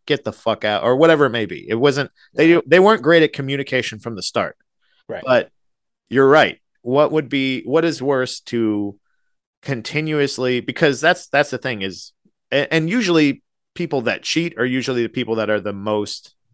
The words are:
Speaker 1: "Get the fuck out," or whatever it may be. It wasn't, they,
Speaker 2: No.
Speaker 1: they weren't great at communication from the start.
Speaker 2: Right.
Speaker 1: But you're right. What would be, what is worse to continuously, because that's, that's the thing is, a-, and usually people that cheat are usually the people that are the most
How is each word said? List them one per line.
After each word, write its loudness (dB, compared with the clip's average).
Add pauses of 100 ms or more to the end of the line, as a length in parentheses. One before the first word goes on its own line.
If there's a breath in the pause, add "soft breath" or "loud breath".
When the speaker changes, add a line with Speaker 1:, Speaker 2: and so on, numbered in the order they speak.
Speaker 1:
"Get -2
the -6
fuck -4
out," 0
or 2
whatever 4
it -6
may -4
be. -10
It -2
wasn't, 0 (240 soft breath)
they, 4
Speaker 2:
No. 2
Speaker 1:
they 6
weren't 4
great 4
at 2
communication -6
from -10
the -12
start. -4 (500)
Speaker 2:
Right. -12
Speaker 1:
But 0 (580)
you're 4
right. 4 (220)
What 0
would -2
be, -4
what 0
is -4
worse -2
to -4 (640)
continuously, -4
because -2
that's, 0
that's 0
the -4
thing -8
is, -10 (380)
a-, 0
and 0
usually 2 (320)
people -4
that -4
cheat -4
are -2
usually -2
the -4
people -6
that -2
are 0
the -8
most -6 (180)